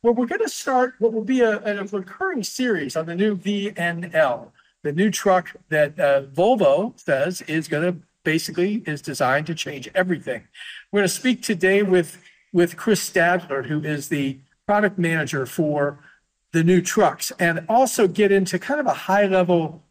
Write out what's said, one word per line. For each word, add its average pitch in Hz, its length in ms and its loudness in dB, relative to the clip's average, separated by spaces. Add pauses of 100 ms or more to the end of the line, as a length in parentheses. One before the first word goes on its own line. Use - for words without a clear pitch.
where 233 120 2
we're 240 140 0
gonna 427 200 -2
start 254 520 -2
what 220 120 2
will 220 120 -4
be 254 180 0
a, 214 240 2
a 202 200 -4
recurring 208 580 -6
series 180 520 -4
on 160 120 -4
the 170 80 -8
new 208 180 0
V 202 420 -4
N 170 380 -6
L, 127 400 0 (300)
the 147 80 -4
new 190 180 2
truck 185 460 0 (140)
that, 151 300 0
uh, 139 220 4 (100)
Volvo 185 680 4
says 156 480 -2
is 156 200 -4
gonna, 170 280 -2 (280)
basically, 175 600 -2
is 151 160 -6
designed 139 460 0
to 170 80 -4
change - 400 -10
everything. 180 480 -2 (480)
We're 202 80 2
gonna 190 80 2
speak 254 340 -2
today 196 400 2
with, 180 400 2 (320)
with 175 240 2
Chris - 320 0
Stadler, 170 560 0
who 151 180 -4
is 147 260 -6
the 139 280 -2 (300)
product 208 320 2
manager 156 480 -2
for 147 500 -2 (540)
the 165 120 2
new 175 200 4
trucks, - 560 0
and 170 280 -2
also 233 400 2
get 196 240 2
into 185 280 2
kind 294 200 -4
of 277 60 -2
a 156 80 0
high-level 185 960 2